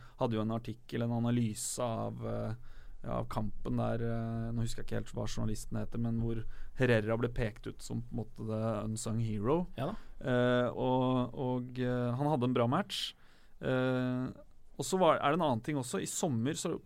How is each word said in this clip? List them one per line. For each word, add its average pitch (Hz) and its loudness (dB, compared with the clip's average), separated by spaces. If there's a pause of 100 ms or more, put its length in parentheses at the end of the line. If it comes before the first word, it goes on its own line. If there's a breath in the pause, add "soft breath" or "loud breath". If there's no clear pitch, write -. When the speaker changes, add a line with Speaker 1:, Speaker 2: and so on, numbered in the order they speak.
(180 loud breath)
Speaker 1:
hadde 127 2
jo 110 2
en 110 0
artikkel, 113 -4
en 117 0
analyse 117 0
av, 113 -2
eh, 110 -2 (500 soft breath)
ja, 120 -2
av 117 -2
kampen 120 -2
der, 117 0
eh, 117 -2
nå 117 0
husker 117 -2
jeg - -2
ikke 107 0
helt - -8
hva 113 -2
journalisten 110 -2
heter, 107 -2
men 117 0
hvor 113 0 (360 loud breath)
Herrera 113 6
ble 123 2
pekt 120 -2
ut - -8
som 117 -4
på 120 -10
en 117 -2
måte 110 -8
the 110 -2
unsung 110 -2
hero. 113 2 (100)
Speaker 2:
Ja 151 -2
da. 220 -6 (280 loud breath)
Speaker 1:
Eh, 123 4
og, 127 2
og, 127 -2
eh, 123 0
han 143 0
hadde 143 2
en 127 4
bra 120 4
match. - 0 (460 soft breath)
Eh, 127 0 (500)
og - -2
så 185 2
var, 160 8
er 143 4
det 165 4
en 170 4
annen 120 2
ting 151 -2
også. 127 -2
I - -4
sommer 139 0
så 165 -2